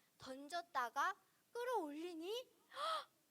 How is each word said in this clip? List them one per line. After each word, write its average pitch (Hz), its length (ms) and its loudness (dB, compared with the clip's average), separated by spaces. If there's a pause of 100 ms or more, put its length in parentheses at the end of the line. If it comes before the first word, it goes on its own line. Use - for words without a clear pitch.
(180)
던졌다가 285 960 0 (340)
끌어올리니? 359 960 0 (100)
<gasps> - 180 -20
헉! 622 340 0 (220)